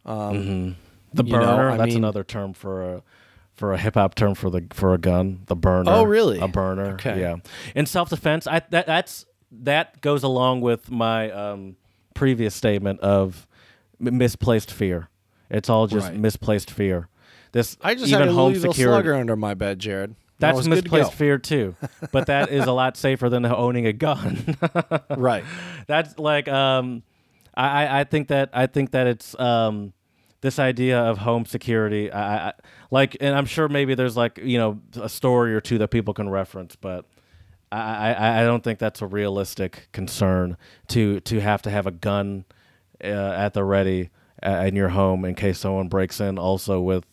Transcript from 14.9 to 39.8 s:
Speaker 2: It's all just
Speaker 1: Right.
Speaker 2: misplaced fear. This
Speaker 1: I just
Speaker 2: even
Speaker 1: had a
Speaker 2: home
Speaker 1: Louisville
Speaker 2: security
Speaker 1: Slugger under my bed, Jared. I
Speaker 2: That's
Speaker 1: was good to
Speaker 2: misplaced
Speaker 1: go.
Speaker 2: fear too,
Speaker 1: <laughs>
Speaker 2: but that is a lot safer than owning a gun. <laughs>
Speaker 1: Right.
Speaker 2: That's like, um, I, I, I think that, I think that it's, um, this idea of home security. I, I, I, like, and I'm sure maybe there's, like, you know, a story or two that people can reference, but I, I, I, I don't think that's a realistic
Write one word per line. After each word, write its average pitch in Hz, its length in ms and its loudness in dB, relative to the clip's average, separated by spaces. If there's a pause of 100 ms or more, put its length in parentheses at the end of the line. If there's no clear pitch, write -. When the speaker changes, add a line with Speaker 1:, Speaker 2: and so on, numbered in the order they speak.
Speaker 2:
It's 107 220 -2
all 110 160 4
just 101 220 -2
Speaker 1:
Right. 90 100 -10
Speaker 2:
misplaced 107 520 -2
fear. 92 380 -2 (440)
This 120 280 -2
Speaker 1:
I 208 140 0
just 247 140 -2
Speaker 2:
even - 100 6
Speaker 1:
had 135 100 6
a 117 40 4
Speaker 2:
home 131 200 6
Speaker 1:
Louisville 170 220 0
Speaker 2:
security 123 180 4 (120)
Speaker 1:
Slugger 151 100 2
under 117 220 0
my 104 180 -2
bed, 98 240 -4
Jared. 101 320 -6
I 110 40 -18 (260)
Speaker 2:
That's 151 160 4
Speaker 1:
was 131 100 0
good 165 80 4
to 180 80 4
Speaker 2:
misplaced 160 300 2
Speaker 1:
go. - 40 -16
Speaker 2:
fear 143 220 2
too, 117 380 -2 (180)
Speaker 1:
<laughs> - 180 -14
Speaker 2:
but 135 140 0
that 143 240 0
is 139 160 0
a 127 60 2
lot 127 260 0
safer 131 320 0
than 120 160 0
owning 120 400 0
a 110 80 2
gun. 131 600 -2 (320)
<laughs> 147 280 -4
Speaker 1:
Right. 123 280 0 (420)
Speaker 2:
That's 151 320 -2
like, 147 300 0
um, 131 560 0 (500)
I, 143 320 2
I, 139 140 0
I 143 40 2
think 147 240 -2
that, 139 240 0
I 127 140 2
think 139 240 -2
that 131 160 2
it's, - 340 -4
um, 110 520 0 (500)
this 135 160 -2
idea 127 420 2
of 113 180 2
home 117 280 0
security. 107 640 -2
I, 101 80 -6
I, 101 280 -4
I, - 40 -8 (380)
like, 135 300 2
and 139 140 0
I'm 139 120 0
sure 156 220 0
maybe 139 260 0
there's, 123 220 0
like, 120 220 0
you 120 200 0
know, 110 220 0 (200)
a 107 80 -6
story 120 460 2
or 110 60 0
two 117 180 0
that 107 100 0
people 107 240 -2
can 101 160 -6
reference, 95 480 -6
but 92 300 -10 (680)
I, 104 60 -6
I, 110 340 -2
I, 113 300 2
I - 20 4
don't 120 180 2
think 113 160 -4
that's 110 220 -4
a 107 60 -8
realistic 98 840 -4